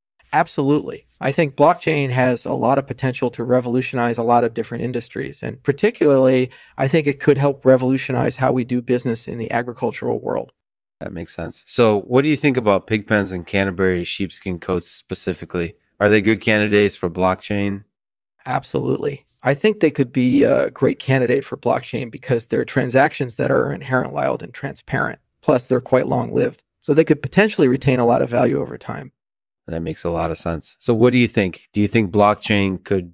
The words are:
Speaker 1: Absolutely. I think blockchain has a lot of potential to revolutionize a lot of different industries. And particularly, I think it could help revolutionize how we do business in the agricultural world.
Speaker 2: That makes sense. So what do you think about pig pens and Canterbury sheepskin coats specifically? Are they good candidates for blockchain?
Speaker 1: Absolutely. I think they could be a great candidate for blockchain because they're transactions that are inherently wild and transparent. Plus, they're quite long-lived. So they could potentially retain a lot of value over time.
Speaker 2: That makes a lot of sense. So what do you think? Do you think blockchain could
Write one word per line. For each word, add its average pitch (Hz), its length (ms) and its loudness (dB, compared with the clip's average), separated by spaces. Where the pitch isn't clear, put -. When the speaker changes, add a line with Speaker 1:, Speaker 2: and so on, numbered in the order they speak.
Speaker 1:
Absolutely. 143 760 0
I 135 120 -2
think 143 240 -2
blockchain 147 540 2
has 127 340 0
a - 80 -4
lot 127 260 0
of 139 80 -12
potential 127 440 -4
to - 120 -10
revolutionize 120 760 0
a 117 40 -2
lot 120 220 4
of 113 80 -2
different 117 320 -8
industries. 127 580 -8
And 120 200 -10
particularly, 135 880 2
I 139 100 -2
think 147 200 2
it 135 120 -2
could 143 200 4
help 139 260 0
revolutionize 127 720 2
how 131 160 0
we 127 120 0
do 123 180 -4
business 120 440 -2
in 113 120 -10
the 113 120 -8
agricultural 117 680 -4
world. - 320 -6
Speaker 2:
That 98 120 -10
makes 87 220 -10
sense. - 320 -10
So 107 360 2
what 127 200 0
do 147 60 0
you 151 80 0
think 131 200 0
about 104 300 0
pig 110 200 -4
pens 98 260 0
and 87 140 -8
Canterbury 92 580 0
sheepskin 90 540 -8
coats 90 300 -4
specifically? - 840 -8
Are 104 80 2
they 107 140 4
good 110 180 2
candidates 104 560 2
for 90 140 -4
blockchain? 98 760 -2
Speaker 1:
Absolutely. 135 800 -4
I 131 120 0
think 214 260 -2
they 156 100 4
could 139 220 -2
be 127 320 2
a 123 260 2
great - 300 -2
candidate 131 440 0
for - 140 -12
blockchain 123 520 -4
because 117 360 -4
they're - 180 -2
transactions 131 680 0
that - 160 -2
are 127 220 2
inherently 131 420 -4
wild 135 280 -2
and - 120 -14
transparent. - 640 -6
Plus, 131 240 2
they're 123 140 0
quite 127 260 0
long-lived. 120 560 -2
So - 140 0
they 160 100 6
could - 160 2
potentially 196 480 2
retain 131 300 2
a 120 80 2
lot 120 160 4
of 127 80 -4
value 120 300 0
over - 180 -8
time. - 340 -12
Speaker 2:
That 82 160 -6
makes 80 220 -8
a 85 60 -2
lot 82 200 -2
of 80 80 -8
sense. - 400 -8
So - 160 0
what 117 180 4
do 127 60 4
you 120 100 4
think? 95 440 -2
Do 104 80 0
you 104 80 2
think 104 240 0
blockchain 101 720 2
could 87 320 -4